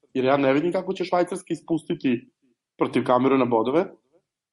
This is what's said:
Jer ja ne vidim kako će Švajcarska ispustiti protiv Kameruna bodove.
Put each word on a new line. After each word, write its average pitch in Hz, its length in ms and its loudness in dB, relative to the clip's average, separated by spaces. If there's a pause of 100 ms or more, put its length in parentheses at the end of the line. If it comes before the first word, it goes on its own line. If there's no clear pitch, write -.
(140)
Jer 131 100 0
ja 135 120 4
ne 135 160 2
vidim 156 200 0
kako 185 200 -4
će 185 120 -8
Švajcarska 180 500 -2
ispustiti 151 760 -4 (480)
protiv 123 260 0
Kameruna 131 400 4
bodove. 120 400 0 (680)